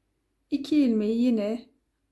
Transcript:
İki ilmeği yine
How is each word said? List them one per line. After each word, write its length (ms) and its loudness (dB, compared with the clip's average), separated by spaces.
İki 260 -2
ilmeği 440 2
yine 440 -2